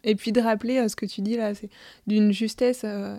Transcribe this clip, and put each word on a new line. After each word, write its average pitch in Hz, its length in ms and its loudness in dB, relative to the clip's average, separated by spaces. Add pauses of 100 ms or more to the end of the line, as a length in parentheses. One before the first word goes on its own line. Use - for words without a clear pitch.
Et 214 120 4
puis 226 160 -4
de 240 80 4
rappeler, 226 380 0
euh, 233 100 2
ce - 80 -6
que 214 100 -4
tu - 160 -8
dis 220 140 -2
là, 214 180 -2
c'est 202 160 -14 (380)
d'une 208 240 6
justesse, 226 520 0
euh, 202 340 -6